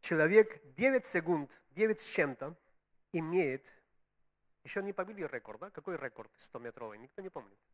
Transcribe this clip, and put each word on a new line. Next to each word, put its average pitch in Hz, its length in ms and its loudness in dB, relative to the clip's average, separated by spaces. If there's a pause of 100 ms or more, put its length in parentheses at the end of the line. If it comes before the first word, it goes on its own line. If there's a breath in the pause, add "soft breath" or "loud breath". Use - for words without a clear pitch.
Человек 180 600 4 (120)
девять 254 320 4
секунд, 160 540 0 (100)
девять 214 300 0
с - 60 -4
чем-то 143 480 -2 (580)
имеет, 160 720 -2 (800)
ещё - 180 -6
не 196 120 -4
побили 196 340 -6
рекорд, 113 340 -10
да? 190 100 -14
Какой 165 260 -10
рекорд 123 400 -10
сто - 220 -14
метровый? 113 400 -12
Никто 127 220 -16
не 190 100 -10
помнит. 101 280 -16 (160)